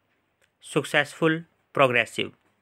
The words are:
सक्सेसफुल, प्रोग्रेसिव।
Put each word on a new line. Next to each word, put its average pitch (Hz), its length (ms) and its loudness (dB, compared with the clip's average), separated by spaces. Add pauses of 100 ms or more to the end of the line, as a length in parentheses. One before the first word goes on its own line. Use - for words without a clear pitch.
(640)
सक्सेसफुल, 160 800 -2 (320)
प्रोग्रेसिव। 120 560 0 (300)